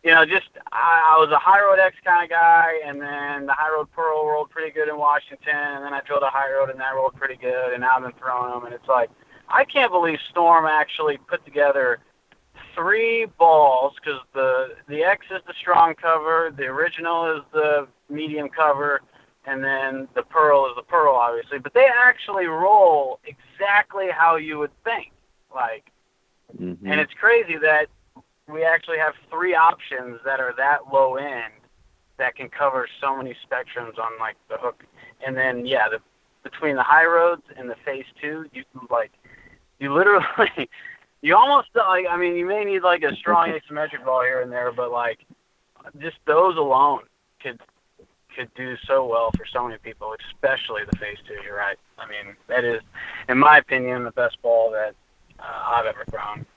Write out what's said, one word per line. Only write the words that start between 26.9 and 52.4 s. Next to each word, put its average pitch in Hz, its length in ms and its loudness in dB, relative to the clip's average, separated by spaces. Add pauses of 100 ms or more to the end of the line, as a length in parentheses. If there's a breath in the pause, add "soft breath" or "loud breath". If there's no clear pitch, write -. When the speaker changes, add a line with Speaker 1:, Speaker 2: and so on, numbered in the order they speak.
Speaker 1:
and 151 80 0
it's 151 140 -4
crazy 214 440 2
that 151 300 2 (600)
we 156 180 -8
actually 165 340 -2
have 156 140 -2 (180)
three 175 240 -2
options 135 680 0
that 135 140 -4
are 127 180 -4
that 139 340 0
low 135 240 2
end 131 380 -10 (640)
that 127 180 -4
can 127 140 -14
cover 131 380 -4 (140)
so 139 140 -4
many 131 200 -12 (140)
spectrums 123 480 -10
on, 113 220 -6
like, 110 160 -8 (140)
the 110 80 -10
hook. 123 260 -10 (420 loud breath)
And 131 100 -8
then, 127 300 -4
yeah, 127 240 0
the, 110 100 -6 (440)
between 147 320 -6
the 127 80 0
high 151 220 6
roads 170 360 2 (160)
and 127 120 -14
the 117 60 -10 (100)
phase 135 200 -10 (160)
two, 156 320 -10
you - 180 -16
can, 127 180 -20
like, 117 220 -2 (680 soft breath)
you 139 140 -8
literally, 185 760 2 (260 loud breath)
<laughs> - 260 -20
you 156 140 2
almost, 269 400 6
like, 185 320 0
I 175 100 -2
mean, 175 180 -2
you 175 100 -4
may 208 180 -4
need, 196 200 -2
like, 175 200 2
a 143 120 -2
strong 170 340 0
Speaker 2:
<laughs> 160 200 -10
Speaker 1:
asymmetric 151 360 -8
ball 131 160 0
here 127 200 -2
and 123 100 -8
there, 123 200 -4
but, 120 200 -6
like, 120 340 -6 (760)
just 156 180 -14 (100)
those 170 280 4
alone 139 460 2 (400)
could, 123 180 -14 (760)
could 127 180 -14
do 127 320 -12
so 135 220 0
well 113 280 -2
for - 160 -12
so 127 160 -4
many 113 120 -14
people, 110 340 -14 (160)
especially 120 600 -4
the 107 80 -2
phase 104 200 -12 (100)
two. 107 60 -18 (100)
You're 104 140 -14
right. 101 200 -6 (200)
I 110 100 -18
mean, 101 280 -16 (120)